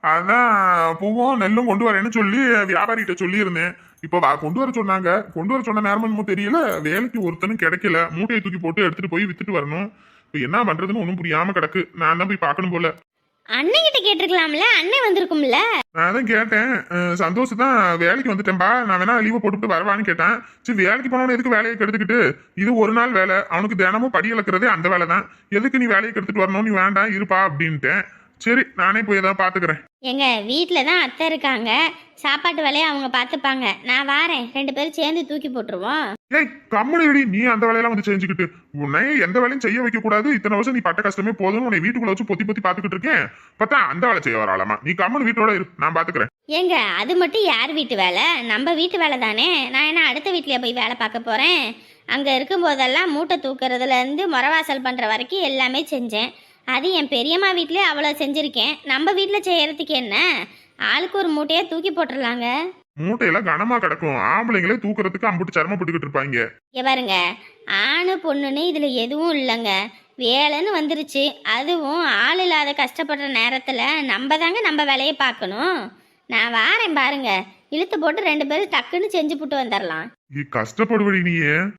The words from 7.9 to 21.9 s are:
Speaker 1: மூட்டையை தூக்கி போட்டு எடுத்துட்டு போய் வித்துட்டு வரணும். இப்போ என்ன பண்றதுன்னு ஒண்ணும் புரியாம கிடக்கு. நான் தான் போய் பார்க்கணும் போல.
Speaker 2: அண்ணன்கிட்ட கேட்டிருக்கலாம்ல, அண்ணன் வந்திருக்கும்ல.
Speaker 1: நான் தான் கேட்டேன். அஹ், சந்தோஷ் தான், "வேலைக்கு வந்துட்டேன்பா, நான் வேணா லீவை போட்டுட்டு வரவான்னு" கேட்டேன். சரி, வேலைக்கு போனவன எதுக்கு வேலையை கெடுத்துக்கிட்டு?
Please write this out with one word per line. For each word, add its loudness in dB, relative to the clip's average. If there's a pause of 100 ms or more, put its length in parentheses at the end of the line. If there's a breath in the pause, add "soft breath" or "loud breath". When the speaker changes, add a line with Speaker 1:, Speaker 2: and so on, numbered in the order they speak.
Speaker 1:
மூட்டையை -2
தூக்கி -6
போட்டு 0
எடுத்துட்டு -2
போய் 0
வித்துட்டு -4
வரணும். -4 (340 soft breath)
இப்போ -8
என்ன 0
பண்றதுன்னு -2
ஒண்ணும் -4
புரியாம -2
கிடக்கு. 0 (100)
நான் 0
தான் 0
போய் -2
பார்க்கணும் -2
போல. 0 (640)
Speaker 2:
அண்ணன்கிட்ட 2
கேட்டிருக்கலாம்ல, 2 (100)
அண்ணன் 2
வந்திருக்கும்ல. 2 (360)
Speaker 1:
நான் 2
தான் 0
கேட்டேன். 2 (180)
அஹ், 0
சந்தோஷ் 0
தான், 4
"வேலைக்கு 2
வந்துட்டேன்பா, 0 (140)
நான் 2
வேணா 2
லீவை 2
போட்டுட்டு 0
வரவான்னு" 0
கேட்டேன். 2 (260 loud breath)
சரி, -2
வேலைக்கு 2
போனவன 2
எதுக்கு 2
வேலையை 0
கெடுத்துக்கிட்டு? 2 (360 loud breath)